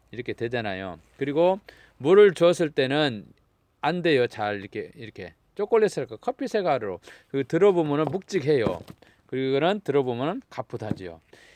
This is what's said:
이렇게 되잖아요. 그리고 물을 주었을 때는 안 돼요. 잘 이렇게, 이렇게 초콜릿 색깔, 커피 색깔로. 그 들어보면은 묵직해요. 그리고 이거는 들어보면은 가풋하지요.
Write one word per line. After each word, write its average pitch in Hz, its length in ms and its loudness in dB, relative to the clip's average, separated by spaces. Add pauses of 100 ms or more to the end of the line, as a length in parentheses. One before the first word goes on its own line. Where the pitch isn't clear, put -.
(100)
이렇게 113 240 -8
되잖아요. 98 640 -6 (180)
그리고 165 420 0 (380)
물을 185 380 6
주었을 170 360 2
때는 135 540 0 (560)
안 170 220 -2
돼요. 139 240 4
잘 104 340 -6
이렇게, 101 340 -12
이렇게 95 380 -16 (220)
초콜릿 208 360 2
색깔, 120 300 -8
커피 269 280 -6
색깔로. 131 520 -2 (280)
그 135 160 -2
들어보면은 160 680 2
묵직해요. 135 680 -2 (460)
그리고 131 240 -4
이거는 165 300 2
들어보면은 139 680 -2
가풋하지요. 95 720 -10 (340)